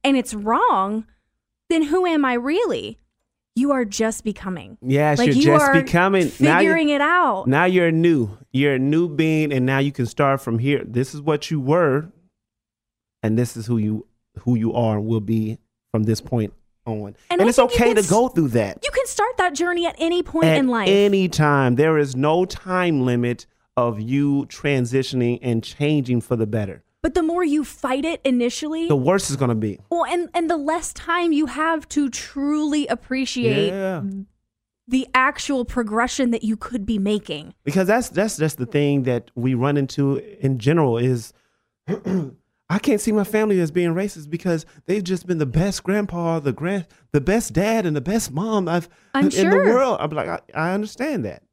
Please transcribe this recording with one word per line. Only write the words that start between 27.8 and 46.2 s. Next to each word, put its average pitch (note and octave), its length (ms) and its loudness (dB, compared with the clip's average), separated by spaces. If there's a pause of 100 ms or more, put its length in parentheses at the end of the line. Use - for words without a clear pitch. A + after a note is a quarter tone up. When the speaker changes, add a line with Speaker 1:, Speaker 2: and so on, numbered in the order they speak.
Speaker 1:
it D#4+ 180 -6
initially, C#4 640 -2
Speaker 2:
The D3+ 80 2
worse E3 360 0
it's C3+ 40 -4
gonna B2 200 0
be. G#2+ 240 -4 (100)
Speaker 1:
well, E4 160 0
and, F4 300 -4
and E4+ 160 0
the E4+ 60 0
less D#4 360 -4
time E4+ 400 -2
you D4 140 0
have D#4 420 -4
to C#4 220 -2
truly D4 720 -4
appreciate A#3 840 -2
Speaker 2:
Yeah. F#3+ 340 -4 (840)
Speaker 1:
the B3+ 280 0
actual C4 500 0
progression A#3+ 640 -2
that A#3 140 -2
you A3 120 0
could G#3+ 300 -8
be G#3+ 140 -2
making. F3 640 -4
Speaker 2:
Because F#3 240 0
that's, A#3 220 2
that's, G#3 280 -2
that's D3+ 160 0
the B2 140 -6
thing C#3+ 360 2
that A#2+ 300 -2
we B2+ 220 0
run C#3+ 220 0
into C#3 400 0
in C3+ 420 -4
general C3+ 400 2
is, B2 340 -2 (280)
<clears throat> - 260 -20
I F#3 920 -6
can't G#3 220 0
see A3+ 100 -2
my G#3 120 2
family G#3+ 380 2
as D#3 100 0
being E3+ 240 0
racist F3 340 -6
because E3 380 -4 (180)
they've G3 180 -2
just F3+ 220 -4
been F3 140 -2
the C#3+ 80 0
best F3 360 -2
grandpa, F3 560 -2